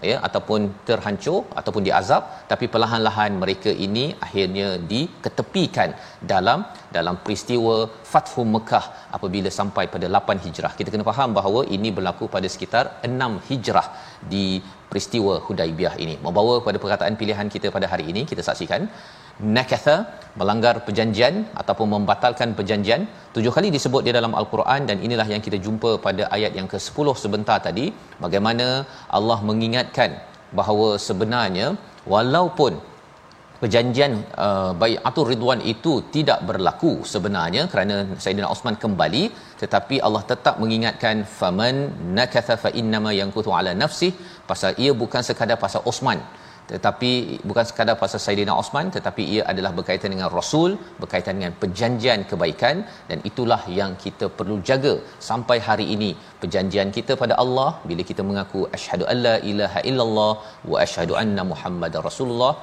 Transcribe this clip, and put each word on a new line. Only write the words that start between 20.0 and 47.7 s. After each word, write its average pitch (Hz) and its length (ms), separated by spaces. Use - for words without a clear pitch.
melanggar 110 360
perjanjian 110 480
ataupun - 340
membatalkan 117 540
perjanjian, 107 440
tujuh 120 220
kali 185 200
disebut 131 300
di 120 100
dalam 117 240
Al-Quran 120 400
dan 104 60
inilah 113 260
yang 104 140
kita 101 200
jumpa 110 240
pada 98 160
ayat 104 220
yang 95 140
ke 101 140
sepuluh 147 280
sebentar 104 420
tadi, 92 200
bagaimana 110 420
Allah 110 200
mengingatkan 113 600
bahawa 104 300
sebenarnya 107 600
walaupun 135 600
perjanjian, 120 500
uh, 95 260
Bai'atul 117 500
Ridwan 123 300
itu 160 180
tidak 143 320
berlaku 95 440
sebenarnya 95 500
kerana 101 240
Sayyidina 98 300
Osman 110 300
kembali, 95 400
tetapi 107 340
Allah 107 160
tetap 131 300
mengingatkan, 110 540
"Faman 104 380
nakatha 123 460
fa 107 80
innama 107 380
yankuthu 98 380
ala 92 140
nafsih," 175 280
pasal - 240
ia 143 80
bukan 123 280
sekadar 117 340
pasal 104 180
Osman, - 280
tetapi - 400
bukan 113 200
sekadar 113 320